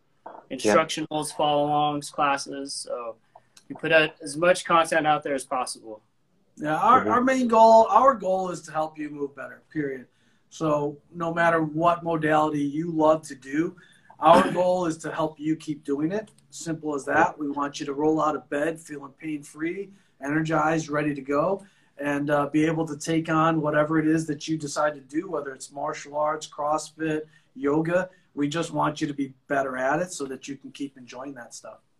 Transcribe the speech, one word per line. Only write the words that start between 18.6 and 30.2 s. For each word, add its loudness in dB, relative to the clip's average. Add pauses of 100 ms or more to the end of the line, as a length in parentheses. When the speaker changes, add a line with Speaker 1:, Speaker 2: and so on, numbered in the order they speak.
Speaker 3:
feeling -16
pain-free, -8 (340)
energized, 0
ready -2
to -8
go, -2 (340)
and, -2
uh, 2
be 2
able 0
to -10
take -2
on 2
whatever 2
it 2
is 2
that -8
you 0
decide -2
to -14
do, -6
whether -6
it's -18
martial -8
arts, -2
CrossFit, -4 (320)
yoga. 0 (260)
We -2
just -4
want -2
you 0
to -8
be -6 (140)
better -2
at 0
it -6
so -8